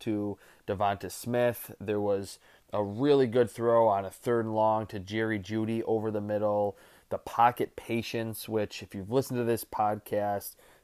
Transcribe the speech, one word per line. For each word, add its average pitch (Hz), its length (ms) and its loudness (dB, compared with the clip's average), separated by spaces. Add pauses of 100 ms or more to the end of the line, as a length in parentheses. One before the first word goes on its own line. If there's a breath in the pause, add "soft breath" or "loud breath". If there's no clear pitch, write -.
to 104 380 -4 (280 soft breath)
Devonta 101 440 -2
Smith. 120 720 -2
There 104 200 -2
was 101 380 -2 (340 soft breath)
a 104 120 0
really 135 420 4
good 117 240 2
throw 117 380 4
on 98 160 2
a 95 60 -8
third 117 340 0
and 110 100 -4
long 110 320 2
to 104 140 -8
Jerry 110 400 -2
Jeudy 110 480 -2
over 110 240 0
the 104 80 -2
middle. 104 580 0 (300 loud breath)
The - 100 -4
pocket - 560 2
patience, 113 720 -6
which 107 320 -2
if - 140 -14
you've 98 160 -8
listened 127 300 0
to 120 40 0
this 117 200 0
podcast, 104 880 -2 (300 soft breath)